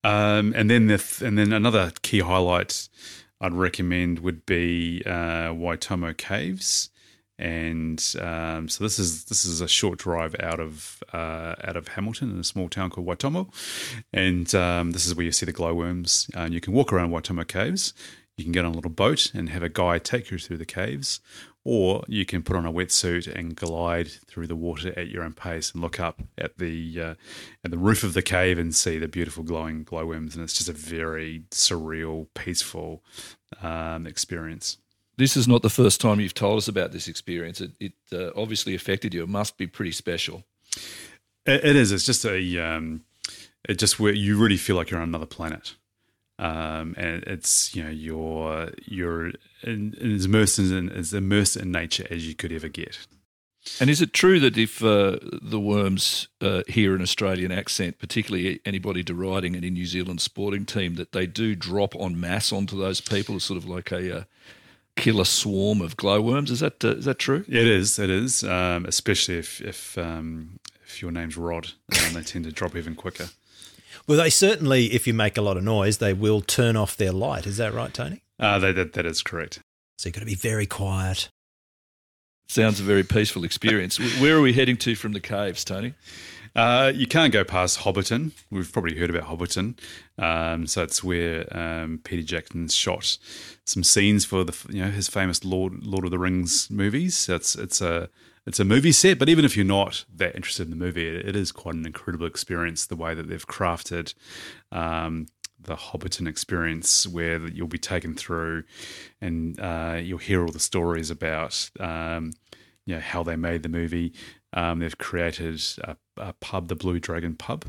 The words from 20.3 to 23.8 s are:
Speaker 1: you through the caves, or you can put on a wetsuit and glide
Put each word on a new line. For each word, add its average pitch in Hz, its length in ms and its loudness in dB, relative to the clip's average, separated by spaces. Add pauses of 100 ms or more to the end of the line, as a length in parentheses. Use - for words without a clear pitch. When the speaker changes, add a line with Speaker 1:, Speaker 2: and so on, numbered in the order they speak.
Speaker 1:
you 95 60 -6
through 82 200 -8
the 82 80 -8
caves, 127 540 -6 (460)
or 101 420 2
you 101 180 -2
can 90 160 -4
put 92 140 -2
on 82 100 0
a 80 60 -4
wetsuit 87 560 0
and 82 260 -8
glide 85 540 -2